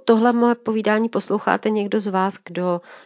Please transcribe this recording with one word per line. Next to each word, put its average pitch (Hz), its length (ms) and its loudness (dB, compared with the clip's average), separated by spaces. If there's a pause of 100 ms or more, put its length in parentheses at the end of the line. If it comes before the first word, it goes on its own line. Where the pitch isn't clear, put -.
tohle 233 280 4
moje 240 220 2
povídání 220 540 -2
posloucháte 208 600 -2
někdo 208 300 -2
z 196 60 -6
vás, 190 280 -2 (100)
kdo 175 360 -4 (260)